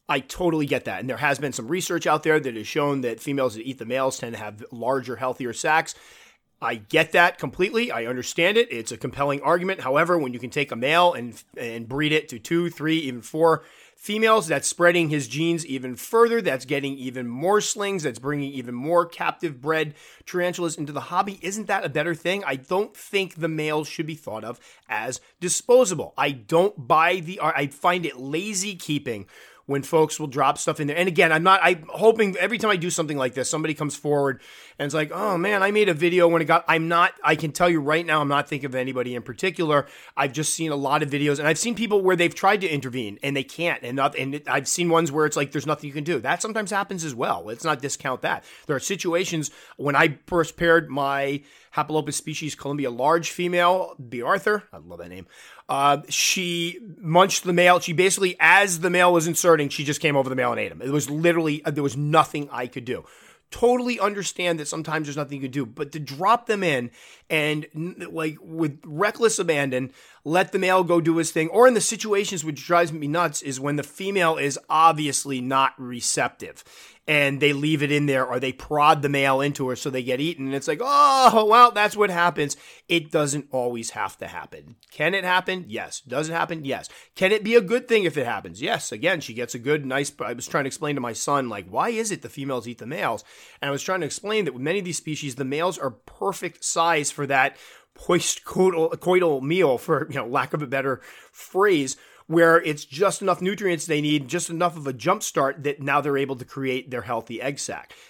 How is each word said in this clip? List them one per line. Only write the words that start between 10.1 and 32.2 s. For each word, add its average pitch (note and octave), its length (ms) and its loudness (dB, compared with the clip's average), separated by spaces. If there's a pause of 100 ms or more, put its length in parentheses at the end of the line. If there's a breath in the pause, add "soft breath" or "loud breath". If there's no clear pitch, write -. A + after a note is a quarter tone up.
when C3 160 -4
you A#2+ 60 -10
can A#2+ 100 -10
take C#3+ 220 -4
a A#2+ 40 -6
male D#3+ 380 4
and, A#2+ 280 -10 (140)
and A#2 320 -10
breed D3 240 -2
it D3+ 180 0
to A#2 100 -12
two, E3+ 300 -2
three, D#3+ 280 -2
even C3 240 -6
four D#3+ 420 2 (320 loud breath)
females, G#3+ 520 2
that's C#3+ 200 0
spreading F3 420 4
his C#3+ 180 -2
genes D#3+ 400 -2
even B2+ 280 -8
further. A#3 460 2
That's C3 240 -2
getting C#3 320 -4
even B2+ 300 -8
more E3 340 0
slings. G3+ 400 -4
That's B2+ 160 -4
bringing C#3 360 -6
even B2 200 -10
more E3 320 2
captive D#3+ 560 -6
bred D#3 320 -2 (320 loud breath)
tarantulas F3 520 -2
into D3+ 160 -8
the C3+ 80 -6
hobby. F#3+ 420 -2
Isn't G3 240 -8
that G3 180 -2
a D#3 40 -6
better D#3 260 -2
thing? F#3+ 280 -2
I C#3 120 -4
don't F#3 420 -2
think G3 380 -4
the D#3+ 120 -4
males D3+ 400 -2
should D#3 200 -8
be D#3+ 80 -10
thought G#2+ 280 -12
of A#2 160 -12 (300 soft breath)
as A2 320 -6 (180 soft breath)
disposable. F3+ 800 2
I C#3+ 140 0
don't D#3+ 560 0
buy E3+ 320 4
the, F3 200 -10
I D3+ 280 0
find F3+ 360 0
it C3+ 140 -6
lazy F#3 580 -6
keeping B2 520 -6 (400 loud breath)
when C#3 160 -2
folks D#3 340 2
will D3+ 100 -8
drop C#3 300 2
stuff - 220 -4
in D3 80 -2
there. D3 80 -2
And F3+ 140 2
again, E3 240 4
I'm D#3+ 100 4
not, F#3+ 180 8
I'm E3 280 4
hoping G#3+ 480 4